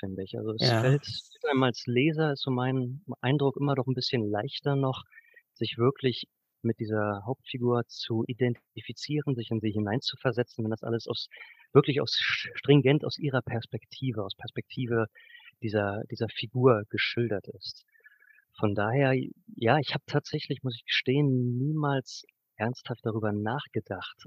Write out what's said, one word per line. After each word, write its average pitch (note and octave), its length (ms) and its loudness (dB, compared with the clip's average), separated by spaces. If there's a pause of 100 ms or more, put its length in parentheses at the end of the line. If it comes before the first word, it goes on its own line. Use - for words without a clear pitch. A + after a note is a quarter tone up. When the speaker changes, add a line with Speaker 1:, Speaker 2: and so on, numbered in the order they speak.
Speaker 1:
finde F#2+ 240 -6
ich. A#2 120 -8
Also, A2 160 -4
es A#2+ 180 2
Speaker 2:
Ja. A2+ 100 4
Speaker 1:
fällt C3 260 4 (420)
einem C3 140 2
als B2 240 0
Leser, D3 460 2
ist C#3 100 -6
so C3+ 80 -4
mein B2+ 540 -2 (160)
Eindruck, C#3 360 2
immer C#3+ 200 0
doch B2+ 100 -2
'n B2+ 80 0
bisschen A#2+ 340 -2
leichter B2+ 460 -2
noch, C3+ 300 -2 (500)
sich - 240 -4
wirklich B2+ 480 2 (360)
mit A2+ 180 0
dieser G#2 440 -2
Hauptfigur A#2+ 640 -2
zu - 400 -4
identifizieren, B2+ 1080 -4
sich A#2 160 -6
in A2 80 0
sie G#2+ 100 0
hineinzuversetzen, A2 920 -2
wenn A2 80 -2
das A2+ 100 -6
alles A2+ 240 -4
aus, - 220 -6 (440)
wirklich C#3+ 280 6
aus - 200 -2
sch-, - 360 -2
stringent C#3 480 6
aus - 140 -4
ihrer C3 240 0
Perspektive, A2+ 800 -6
aus F#2+ 100 -10
Perspektive A#2 720 -4 (560)
dieser, G#2 480 0
dieser A2 180 -4
Figur B2 600 4
geschildert A2 580 -2
ist. - 360 -14 (720)
Von G#2 160 2
daher, B2 380 2 (420)
ja, B2 240 4
ich - 160 -2
habe C#3+ 120 -6
tatsächlich, - 580 -2
muss A#2+ 120 -4
ich - 80 -18
gestehen, B2+ 720 2
niemals C#3+ 640 0 (320)
ernsthaft A#2+ 480 -4
darüber G#2+ 280 0
nachgedacht, G#2 960 -6